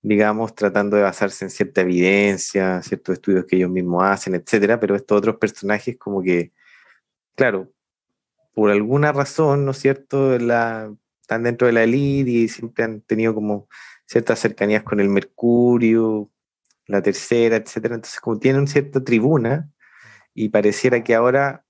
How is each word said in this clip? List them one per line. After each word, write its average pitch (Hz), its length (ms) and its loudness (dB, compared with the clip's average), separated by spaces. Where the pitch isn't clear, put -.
digamos, 107 480 0
tratando 101 440 0
de 101 60 4
basarse 98 420 -2
en 92 40 -10
cierta - 320 -2
evidencia, 92 1000 0
ciertos - 320 -6
estudios 92 320 -2
que 92 100 -2
ellos 90 160 0
mismos 90 320 0
hacen, 95 320 2
etcétera, 104 440 0
pero 101 160 0
estos 104 220 0
otros 107 200 0
personajes 104 600 -4
como 98 240 -6
que, 87 300 -2
claro, 101 360 -2
por 107 160 2
alguna 127 420 0
razón, 143 540 0
¿no 135 60 -2
es 135 60 -8
cierto?, 135 600 0
la, 117 540 -2
están 113 220 -4
dentro 120 240 0
de 117 60 4
la 113 100 4
élite 139 480 0
y 117 180 2
siempre 117 340 -6
han 110 180 -8
tenido 113 320 0
como 104 360 -4
ciertas 117 340 0
cercanías 104 440 0
con 104 160 -4
el 101 80 2
Mercurio, 113 1200 2
la 98 160 -2
Tercera, 113 540 0
etcétera. 117 400 -6
Entonces, - 240 -14
como 110 200 -4
tienen 135 280 2
cierta 139 340 -2
tribuna, 131 680 0
y 107 160 -4
pareciera 110 520 2
que 117 140 0
ahora 135 540 0